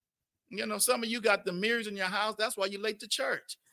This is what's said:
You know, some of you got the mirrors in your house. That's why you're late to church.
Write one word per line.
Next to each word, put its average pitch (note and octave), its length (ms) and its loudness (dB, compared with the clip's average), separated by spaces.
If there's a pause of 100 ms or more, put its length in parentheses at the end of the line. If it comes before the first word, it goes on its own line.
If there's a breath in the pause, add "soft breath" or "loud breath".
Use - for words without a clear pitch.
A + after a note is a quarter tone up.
(500)
You G#3 160 -4
know, G#3+ 120 -2
some A#3+ 260 2
of A3+ 60 -2
you A#3 100 -2
got G3+ 240 4
the F#3 80 -2
mirrors G#3+ 360 0
in G3+ 100 -6
your F#3+ 80 0
house. G#3 320 0
That's A3+ 180 0
why - 120 2
you're G3+ 140 -4
late G#3+ 180 -2
to A#3 80 -16
church. B3+ 500 -2 (160)